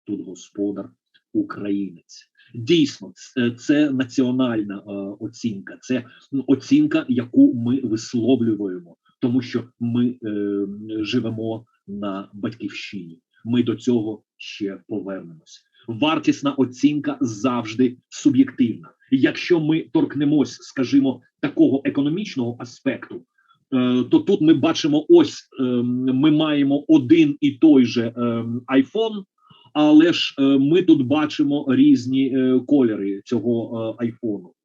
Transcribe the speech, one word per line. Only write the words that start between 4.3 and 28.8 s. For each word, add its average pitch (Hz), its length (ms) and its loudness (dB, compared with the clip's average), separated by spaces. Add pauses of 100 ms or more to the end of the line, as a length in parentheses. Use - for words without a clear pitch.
е, 104 140 -16 (280)
оцінка, 104 600 -10
це, 127 240 -6 (260)
ну, 135 160 -4
оцінка, 147 600 2
яку 127 440 2
ми 120 280 -2
висловлюємо, 107 1120 -2 (260)
тому 123 200 0
що 117 220 -6 (160)
ми, 120 440 -2
е, 101 440 -4 (320)
живемо 113 680 -6 (220)
на 101 460 -10
батьківщині. 101 840 -12 (260)
Ми 120 180 0
до 113 120 -2
цього 110 480 -2 (140)
ще 98 500 -10
повернемось. 92 840 -12 (180)
Вартісна 143 640 0
оцінка 143 680 0
завжди 120 760 -2 (120)
суб'єктивна. 131 800 0 (220)
Якщо 160 480 2
ми 160 340 0
торкнемось, 147 680 0
скажімо, 262 600 0 (180)
такого - 460 2
економічного 143 720 -2
аспекту, - 560 -8
е, - 960 -4
то 160 80 4
тут 190 220 0
ми 156 120 6
бачимо: 151 560 0
ось, 170 400 4 (100)
е, 131 40 0 (500)
ми 143 180 4
маємо 143 560 0
один 151 540 4
і 143 100 2
той 143 340 6
же, 113 320 -4
е, 123 40 -6 (460)
iPhone, 196 560 0 (500)